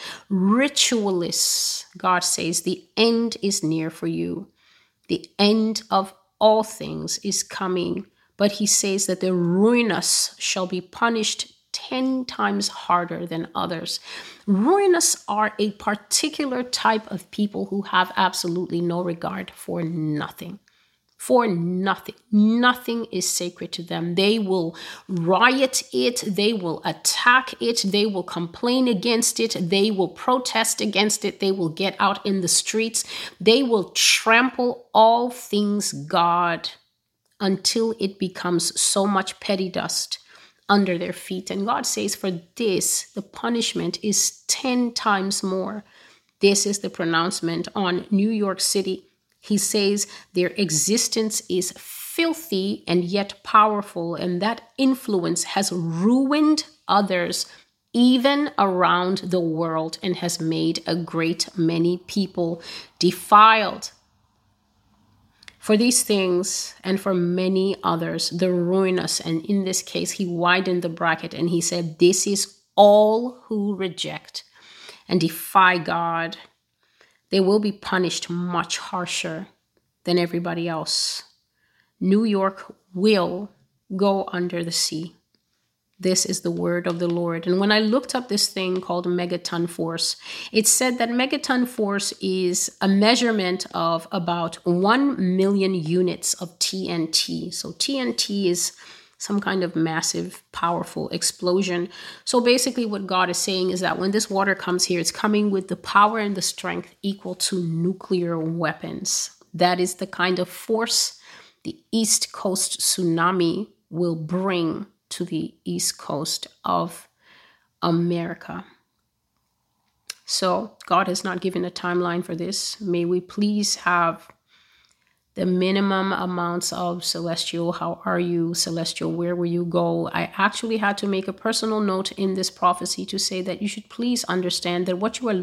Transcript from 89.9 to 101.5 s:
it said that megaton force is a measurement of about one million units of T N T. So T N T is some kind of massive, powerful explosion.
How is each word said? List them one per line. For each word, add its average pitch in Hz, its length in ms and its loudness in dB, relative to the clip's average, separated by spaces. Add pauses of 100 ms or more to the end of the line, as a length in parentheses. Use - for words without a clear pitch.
it 214 160 4
said 247 320 2
that 233 100 0
megaton 254 580 0
force 202 540 -2
is 185 580 0
a 190 80 2
measurement 202 880 4
of 165 380 0
about 170 520 -2
one 190 720 2
million 190 380 2
units 175 640 0
of 175 240 -12
T 190 280 -4
N 165 240 -2
T. 170 380 -2
So - 300 -8
T 277 180 -2
N 240 160 -2
T 202 340 -2
is 175 260 0 (440)
some 202 220 -4
kind 190 240 -2
of 175 120 -4
massive, 165 760 -4
powerful 170 580 -4
explosion. 180 800 -2 (340)